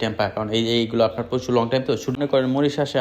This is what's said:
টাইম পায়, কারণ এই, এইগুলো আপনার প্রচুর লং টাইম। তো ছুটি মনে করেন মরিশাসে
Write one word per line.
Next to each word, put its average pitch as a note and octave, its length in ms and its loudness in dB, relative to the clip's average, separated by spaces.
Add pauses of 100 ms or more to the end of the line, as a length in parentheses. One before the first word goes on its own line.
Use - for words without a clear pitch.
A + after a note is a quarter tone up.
টাইম A2 180 -2
পায়, G2+ 160 0
কারণ G#2+ 140 -2
এই, A2+ 180 2
এইগুলো A#2 380 2
আপনার A2+ 260 -2
প্রচুর B2+ 240 -2
লং A#2 140 2
টাইম। C3 140 0
তো C3 140 -2
ছুটি B2+ 200 -4
মনে C#3+ 100 -2
করেন C3+ 200 2
মরিশাসে C#3+ 540 0